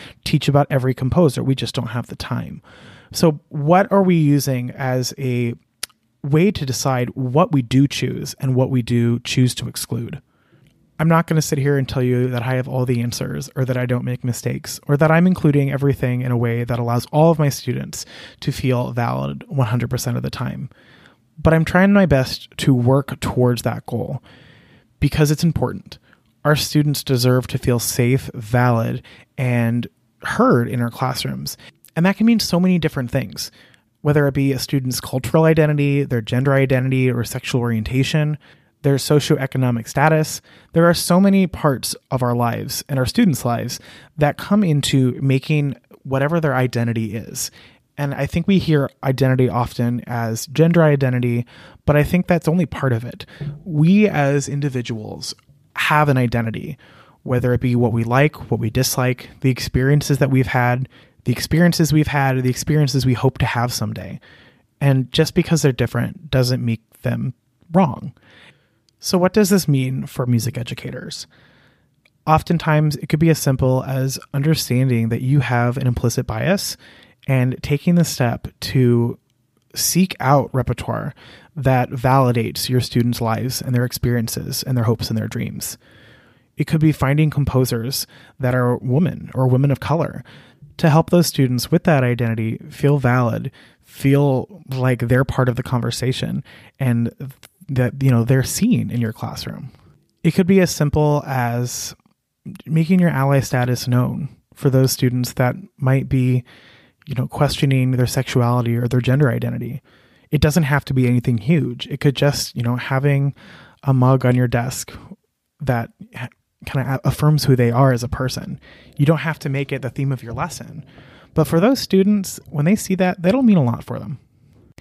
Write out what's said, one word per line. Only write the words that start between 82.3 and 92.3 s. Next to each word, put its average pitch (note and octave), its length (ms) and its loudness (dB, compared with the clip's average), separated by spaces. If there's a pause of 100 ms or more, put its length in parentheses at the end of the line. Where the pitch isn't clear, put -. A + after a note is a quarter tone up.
your B2+ 120 2
students' A#2+ 400 0
lives A2+ 400 -4
and C3 140 -2
their B2 100 2
experiences A#2+ 800 -4
and C3 140 -2
their A#2 80 0
hopes A2+ 240 0
and A2 100 -2
their G#2 80 -4
dreams. - 520 -8 (800)
It - 120 -4
could D#3+ 120 0
be D3+ 120 4
finding D3 360 2
composers B2+ 800 -2 (320)
that B2 160 -2
are B2 220 0
women - 580 -2
or C3 140 0
women C3+ 240 4
of B2+ 80 -2
color - 420 -4 (540)
to E3+ 120 2
help D#3 220 4
those F3 160 6
students B2+ 460 0
with E3+ 120 2
that C#3 200 4
identity A2+ 540 -2 (120)